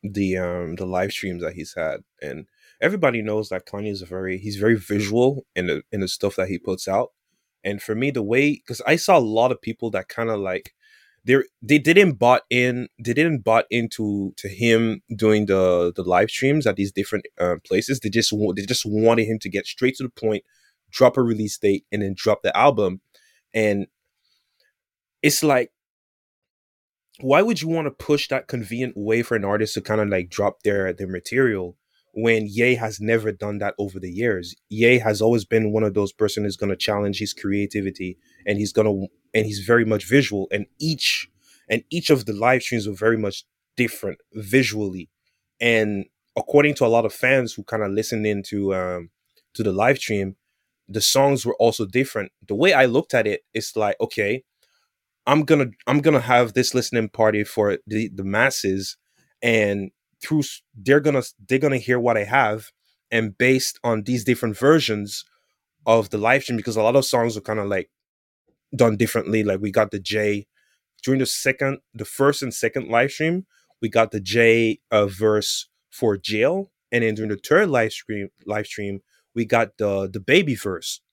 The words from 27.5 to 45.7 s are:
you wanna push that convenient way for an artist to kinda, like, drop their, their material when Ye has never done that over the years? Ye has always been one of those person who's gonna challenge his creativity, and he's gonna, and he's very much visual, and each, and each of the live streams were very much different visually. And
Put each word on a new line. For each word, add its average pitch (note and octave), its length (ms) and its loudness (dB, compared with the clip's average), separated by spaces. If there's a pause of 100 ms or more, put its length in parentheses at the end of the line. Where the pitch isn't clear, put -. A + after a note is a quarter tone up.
you D#3+ 80 -6
wanna D#3+ 220 -2
push - 380 -2
that C3+ 200 -4
convenient A#2 480 -6
way A2 260 0
for A#2 140 -2
an G2 80 0
artist G#2 300 -2
to G#2+ 80 -2
kinda, G#2+ 240 0
like, F#2 240 -2
drop - 320 -2
their, G2 300 0
their F#2 160 -8
material F#2+ 680 -2 (360)
when A2 340 2
Ye A#2 300 2
has A2 240 -6
never A2 320 0
done G#2 260 -8
that G2+ 200 -4
over G2 220 -6
the F#2 100 -10
years? F#2 440 -4 (160)
Ye A#2 280 4
has A2 220 0
always A2+ 240 2
been A2 280 0
one A2 120 2
of G2+ 100 -2
those G2+ 180 0
person G#2 320 -2
who's G2 120 -6
gonna G2 200 -4
challenge G2+ 420 -2
his G#2+ 160 -6
creativity, G2 840 -4 (300)
and G2+ 120 0
he's G#2 140 -2
gonna, G#2 340 2 (280)
and A2 120 2
he's G#2 140 -6
very A#2 240 4
much G#2+ 220 -2
visual, G#2 440 2
and G#2 160 -4 (120)
each, - 500 -4 (400)
and A2 220 -2
each E3 200 -2
of C3 140 4
the G#2+ 80 -6
live A#2 300 2
streams A2 260 -4
were G#2 60 -6
very A2+ 240 0
much G#2 260 -6 (320)
different A2 420 -4 (140)
visually. G#2 800 -2 (500)
And A2 460 2 (300)